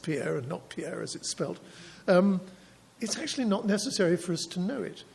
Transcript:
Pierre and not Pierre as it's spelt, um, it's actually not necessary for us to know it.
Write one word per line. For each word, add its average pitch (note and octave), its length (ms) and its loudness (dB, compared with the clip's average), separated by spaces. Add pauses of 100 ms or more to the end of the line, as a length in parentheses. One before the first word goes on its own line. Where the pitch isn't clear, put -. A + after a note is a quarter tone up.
Pierre D3+ 360 -2
and C3 100 -4
not - 220 -8
Pierre - 320 -8
as - 140 -8
it's - 140 -10
spelt, E3 300 -4 (480)
um, F#3 340 6 (580)
it's - 180 -4
actually C#4+ 280 -4
not G#3 200 2
necessary G3+ 520 2
for F3 160 -2
us E3 120 -2
to - 140 -8
know F3 240 -2
it. - 200 -8 (120)